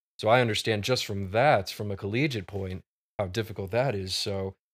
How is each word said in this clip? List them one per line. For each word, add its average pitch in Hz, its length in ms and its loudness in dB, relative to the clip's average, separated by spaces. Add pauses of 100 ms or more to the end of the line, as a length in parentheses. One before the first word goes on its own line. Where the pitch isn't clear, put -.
(180)
So 110 100 -2
I 123 140 8
understand 110 420 0
just 123 220 0
from 98 260 -6
that, 117 380 4
from 104 220 -8
a 98 60 -4
collegiate 113 500 -2
point, 95 340 -8 (380)
how 98 80 -2
difficult 98 440 -6
that 123 240 2
is. 92 200 -4
So 98 380 -4 (200)